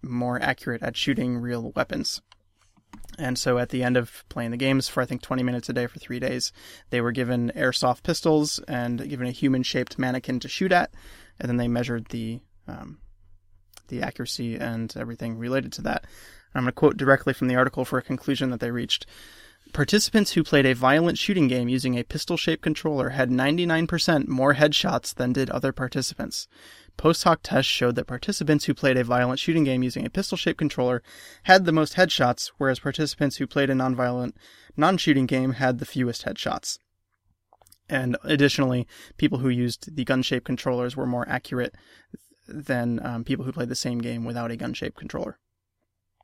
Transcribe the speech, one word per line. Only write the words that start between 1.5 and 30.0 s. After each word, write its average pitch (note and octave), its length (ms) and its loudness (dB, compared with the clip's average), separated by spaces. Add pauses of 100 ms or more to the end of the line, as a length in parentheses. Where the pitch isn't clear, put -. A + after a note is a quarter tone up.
weapons. - 440 -4 (960)
And B2+ 200 -4
so B2+ 180 2
at B2 140 -2
the B2+ 120 -2
end B2 140 2
of - 320 -2
playing A#2 220 -6
the A#2+ 80 -6
games C3+ 300 2
for, - 140 0
I B2 40 0
think, B2+ 160 -6
twenty B2+ 200 -4
minutes B2 280 -2
a - 20 -6
day A#2+ 140 -2
for - 120 -14
three B2 220 -10
days, B2+ 320 -4 (380)
they B2 100 0
were A#2+ 120 0
given A#2+ 440 0
airsoft B2+ 460 0
pistols D#3 560 2 (100)
and A#2+ 400 -4
given B2+ 180 -6
a B2 60 -4
human-shaped C3 680 0
mannequin B2+ 420 -2
to - 80 -10
shoot F#3 240 0
at, F3 180 4 (500)
and - 80 -4
then A#2+ 80 0
they A#2+ 120 0
measured A#2+ 420 -2
the, A#2 300 -6 (280)
um, - 300 -14 (920)
the B2 140 -6
accuracy B2 540 -6
and A2+ 420 -6
everything A#2 400 -8
related B2 360 -2
to - 80 -12
that. - 200 -4
And - 540 -20
I'm B2+ 80 2
gonna B2 80 0
quote C3 260 4
directly C3+ 340 4
from B2+ 160 0
the B2+ 80 0
article B2+ 300 2
for C3+ 120 -2
a B2 40 0
conclusion C3 480 -2
that A#2+ 100 -4
they A#2+ 100 -2
reached. A#2 360 -4 (680)
"Participants G3+ 600 2
who E3+ 120 4
played C#3 220 4
a C3 80 4
violent C#3+ 440 4
shooting D#3+ 300 2
game B2 200 0
using B2+ 300 0
a A#2 60 -4
pistol-shaped - 580 -2
controller D3 480 -2
had C3 200 0
ninety-nine D#3+ 560 2
percent D#3+ 420 2
more C3+ 260 4
headshots D3 600 2
than B2+ 180 0
did C3 180 0
other C3+ 220 -2
participants. - 760 -6 (480)
Post - 280 2
hoc E3 180 4
tests - 280 2
showed B2 260 2
that - 100 -2
participants D3 580 0
who C#3+ 80 0
played C3 240 2
a B2+ 80 4
violent B2 340 2
shooting D#3+ 260 4
game B2+ 180 2
using B2 240 -2